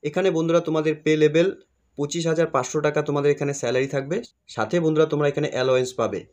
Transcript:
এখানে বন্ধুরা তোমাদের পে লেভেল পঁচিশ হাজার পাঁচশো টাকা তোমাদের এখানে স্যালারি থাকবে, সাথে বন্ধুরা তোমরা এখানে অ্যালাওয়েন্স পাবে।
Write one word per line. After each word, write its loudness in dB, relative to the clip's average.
এখানে 0
বন্ধুরা 2
তোমাদের 0
পে 4
লেভেল 4
পঁচিশ -6
হাজার 2
পাঁচশো 0
টাকা 2
তোমাদের 0
এখানে -4
স্যালারি 0
থাকবে, -4
সাথে -2
বন্ধুরা 2
তোমরা 0
এখানে -2
অ্যালাওয়েন্স 0
পাবে। -2